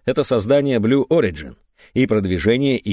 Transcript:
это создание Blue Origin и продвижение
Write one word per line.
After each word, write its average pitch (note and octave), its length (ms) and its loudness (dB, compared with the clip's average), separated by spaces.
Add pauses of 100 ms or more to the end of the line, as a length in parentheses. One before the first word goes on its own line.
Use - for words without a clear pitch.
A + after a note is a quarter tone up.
это C3+ 180 0
создание C3 560 0
Blue B2 280 2
Origin E2+ 480 -2 (380)
и B2+ 120 2
продвижение G#2+ 760 0 (120)